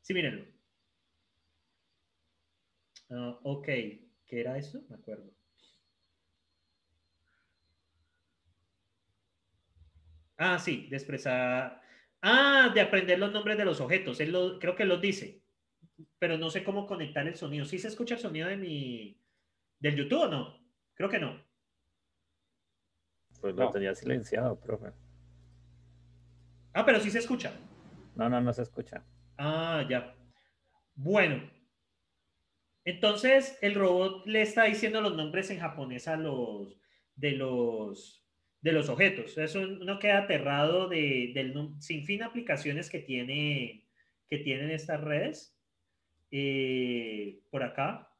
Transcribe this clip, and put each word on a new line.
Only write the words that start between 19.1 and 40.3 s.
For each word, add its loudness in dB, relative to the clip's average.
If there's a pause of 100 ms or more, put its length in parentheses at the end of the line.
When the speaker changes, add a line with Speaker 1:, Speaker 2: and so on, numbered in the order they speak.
Speaker 1:
del 2
YouTube 2
o 2
no? -6 (360)
Creo -2
que 0
no. -8 (2000)
Speaker 2:
Pues -2
lo 2
Speaker 3:
No. 0
Speaker 2:
tenía 0
silenciado, -2
profe. -8 (1800)
Speaker 1:
Ah, 2
pero 8
sí 0
se 0
escucha. -2 (640)
Speaker 2:
No, 2
no, 4
no 2
se -4
escucha. -10 (340)
Speaker 1:
Ah, 0
ya. -2 (800)
Bueno. 2 (1300)
Entonces, 4
el 2
robot 4
le 2
está 4
diciendo 2
los 0
nombres -4
en -6
japonés -8
a 0
los, -4 (380)
de 0
los, -4 (360)
de 2
los 2
objetos. 2
Eso -4
uno -6
queda 6
aterrado 2